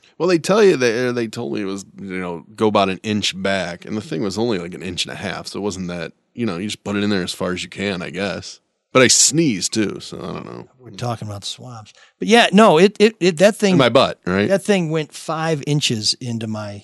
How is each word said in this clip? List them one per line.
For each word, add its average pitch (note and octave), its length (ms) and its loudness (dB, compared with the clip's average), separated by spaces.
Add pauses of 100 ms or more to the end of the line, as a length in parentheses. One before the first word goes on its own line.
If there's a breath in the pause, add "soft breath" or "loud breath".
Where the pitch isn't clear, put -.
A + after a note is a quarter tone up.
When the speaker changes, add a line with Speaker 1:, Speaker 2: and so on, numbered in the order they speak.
(180 soft breath)
Speaker 1:
Well, F3 120 0
they F3 100 2
tell G3+ 240 4
you F3+ 140 6
that, B2 380 2
they A#2 120 -2
told A#2+ 260 -8
me A2 60 -4
it G2+ 60 -4
was, G2 180 -6 (160)
you F#2+ 180 -10
know, F2 280 -8 (100)
go G#2+ 120 2
about G2+ 200 4
an F#2 160 -4
inch G#2+ 380 -2
back. F#2+ 420 -2
And - 140 -8
the G#2 40 -6
thing D3+ 200 -6
was G2 160 -4
only A2+ 200 0
like F2 160 -8
an D2 100 -14
inch F2+ 200 -6
and - 80 -8
a C#2 60 -12
half. E2 300 -8
So - 120 -10
it G2 40 -6
wasn't F#2+ 260 -6
that, F2 240 -10 (200)
you A#2+ 120 -4
know, F#2 100 -4
you G2 120 -6
just - 180 -12
put G#2 100 -4
it G2+ 80 0
in G#2 60 0
there G2 140 0
as F2 100 -6
far F#2 180 -4
as F2+ 100 -6
you F#2 80 -12
can, F#2 320 -6
I D2+ 80 -10
guess. F2+ 520 -8 (300)
But B2+ 120 6
I A#2+ 40 6
sneezed C3+ 640 2
too, G#2+ 280 -4
so - 180 -14
I E2+ 160 -10
don't E2 140 -12
know. - 200 -16 (120)
Speaker 2:
We're A#2+ 100 -20
talking G#2+ 380 -8
about G2+ 180 -14
swabs. A2+ 480 -16 (240 soft breath)
But F#3 100 -6
yeah, G#3+ 240 6
no, F#3+ 280 8
it, G3+ 200 4
it, A3 200 4
it, E3+ 180 2
that G3+ 180 6
thing G3 180 2
Speaker 1:
In F3 40 4
my B2 120 6
butt, A#2 360 4
right? F#2+ 220 2
Speaker 2:
That F#3+ 160 0
thing F#3 260 0
went D#3 240 -4
five D#3+ 540 -4
inches A#2+ 480 0
into A#2 320 -8
my G#2 360 -10